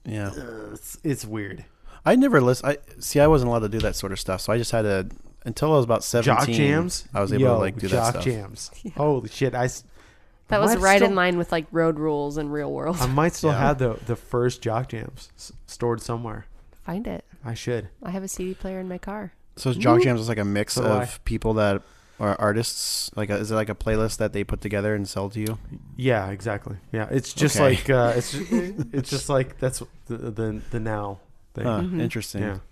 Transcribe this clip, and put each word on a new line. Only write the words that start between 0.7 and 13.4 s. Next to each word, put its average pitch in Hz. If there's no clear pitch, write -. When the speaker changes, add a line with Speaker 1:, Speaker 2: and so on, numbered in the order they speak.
Speaker 2:
it's, -
it's 139
weird. 104
Speaker 1:
I 202
never 254
lis-, 127
I, 143
see, -
I 147
wasn't 135
allowed 117
to 107
do 113
that 104
sort 95
of 95
stuff, 95
so 107
I 117
just 117
had 113
to, 95
until 147
I 156
was 127
about 113
Speaker 2:
Jock 120
Speaker 1:
seventeen, 127
Speaker 2:
jams? 151
Speaker 1:
I 101
was 98
able 113
to, 135
Speaker 2:
Yo, 120
Speaker 1:
like, 95
do 95
that 123
Speaker 2:
jock 117
Speaker 1:
stuff. 120
Speaker 2:
jams. 107
Speaker 3:
Yeah. 185
Speaker 2:
Holy 139
shit, 127
I 123
s-, -
Speaker 3:
That 214
Speaker 2:
I -
Speaker 3:
was 214
Speaker 2:
might 180
Speaker 3:
right 196
in 196
Speaker 2:
still 196
Speaker 3:
line 180
with, 170
like, 165
Road 165
Rules 147
and 147
Real 143
World. 143
Speaker 2:
I 127
might 147
still 160